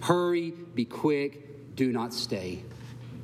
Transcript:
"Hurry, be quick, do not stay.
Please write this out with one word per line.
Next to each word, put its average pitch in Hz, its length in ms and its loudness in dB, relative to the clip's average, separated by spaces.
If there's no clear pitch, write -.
"Hurry, 175 540 4
be 117 120 2
quick, - 880 0
do 127 160 4
not 117 220 -2
stay. 90 500 -4